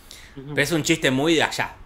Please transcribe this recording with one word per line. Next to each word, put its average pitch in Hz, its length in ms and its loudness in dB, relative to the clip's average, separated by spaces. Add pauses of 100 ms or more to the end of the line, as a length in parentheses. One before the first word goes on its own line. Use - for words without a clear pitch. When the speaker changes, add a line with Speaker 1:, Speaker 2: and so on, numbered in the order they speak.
(360)
Speaker 1:
Ujú. 139 180 -14
Speaker 2:
Pero 139 80 2
es 143 100 -2
un 156 100 2
chiste 160 300 2
muy 151 240 2
de 127 80 4
allá, - 420 -4